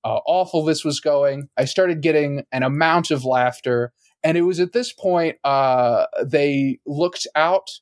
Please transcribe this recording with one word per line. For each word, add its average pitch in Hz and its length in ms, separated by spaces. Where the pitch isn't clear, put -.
uh, 110 220
awful 175 380
this 156 200
was 147 160
going. 143 560
I 131 80
started 175 380
getting 147 500
an 131 100
amount 160 480
of 135 140
laughter, 123 680
and 160 140
it 170 60
was 175 180
at 180 120
this 240 200
point, 170 520
uh, 127 600
they 139 640
looked 160 480
out. 170 340